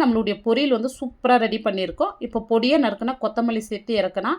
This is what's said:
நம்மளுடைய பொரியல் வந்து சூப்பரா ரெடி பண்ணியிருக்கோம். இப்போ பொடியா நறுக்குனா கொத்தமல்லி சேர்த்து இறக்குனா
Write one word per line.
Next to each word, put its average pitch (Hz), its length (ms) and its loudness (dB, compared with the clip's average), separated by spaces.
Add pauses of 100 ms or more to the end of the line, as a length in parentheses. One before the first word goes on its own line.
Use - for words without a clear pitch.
நம்மளுடைய 226 320 2 (100)
பொரியல் 247 300 2
வந்து 233 240 0
சூப்பரா 247 440 0
ரெடி 220 220 0
பண்ணியிருக்கோம். 190 480 -2 (140)
இப்போ 240 120 -6 (120)
பொடியா 240 340 4
நறுக்குனா 226 380 -2
கொத்தமல்லி 226 440 -2
சேர்த்து 214 320 -8
இறக்குனா 190 400 -2